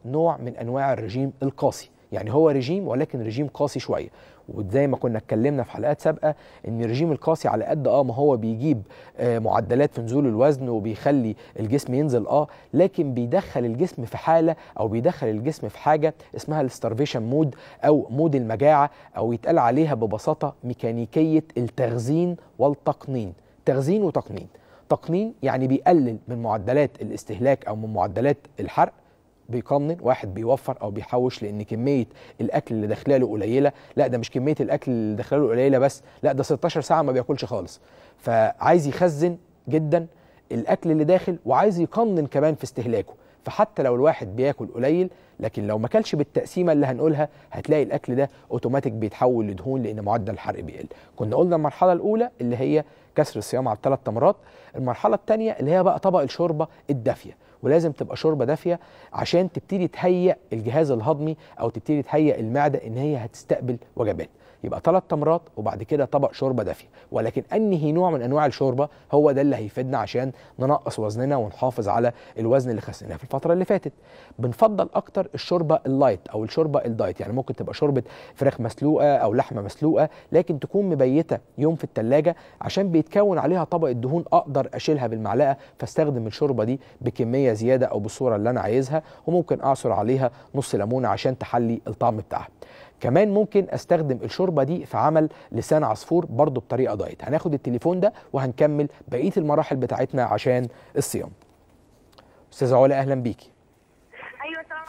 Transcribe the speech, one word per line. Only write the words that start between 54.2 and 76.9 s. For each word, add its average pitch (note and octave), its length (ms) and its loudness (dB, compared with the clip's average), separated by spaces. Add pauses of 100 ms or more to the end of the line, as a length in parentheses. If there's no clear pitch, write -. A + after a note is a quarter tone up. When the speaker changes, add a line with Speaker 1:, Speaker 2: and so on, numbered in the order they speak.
Speaker 1:
المرحلة C3 400 0
الثانية A3 360 0
اللي C#3 200 -2
هي F#3 120 4
بقى F3+ 160 2
طبق F#3 200 2
الشوربة D#3 480 -2 (220)
الدافية، B2+ 480 -4 (260)
ولازم D#3 280 2
تبقى B2 240 -8
شوربة D3 300 0
دافية E3 340 -2 (340)
عشان - 380 0
تبتدي F3+ 360 -2
تهيئ F3+ 480 2 (180)
الجهاز B2 380 0
الهضمي D3 460 -2 (220)
أو A#2 100 -2
تبتدي C#3+ 320 -2
تهيئ D3+ 380 2
المعدة B2 480 0
إن A2+ 100 -8
هي C#3+ 200 -2
هتستقبل A#2+ 600 -4 (180)
وجبات. G2+ 340 -4 (340)
يبقى - 200 -8
ثلاث F3+ 260 4
تمرات D#3 320 0 (160)
وبعد G#2 260 -4
كده C#3 220 0
طبق C#3 280 0
شوربة B2+ 300 -2
دافية، E2+ 240 -8 (240)
ولكن A#2 320 -2 (100)
أنهي F3+ 380 2
نوع F3 200 2
من C#3 100 -2
أنواع C#3+ 240 2
الشوربة C3+ 440 0 (220)
هو D3 200 6
ده C3+ 100 2
اللي C#3+ 140 2
هيفيدنا B2+ 420 -4
عشان B2 340 -2 (280)
ننقص C3 400 0
وزننا A#2+ 380 -2
ونحافظ A#2 520 -2
على A#2+ 220 2 (280)
الوزن B2 300 2
اللي A2+ 120 -4
خسيناه - 340 -12
في - 80 -14
الفترة D3 300 0
اللي F3+ 120 2
فاتت. F#3 280 0 (460)
بنفضل F#3 540 2
أكتر - 400 -4
الشوربة D#3+ 520 0
اللايت C3+ 420 2
أو G#2+ 160 -4
الشوربة C#3+ 420 0
الدايت، G#2+ 360 -4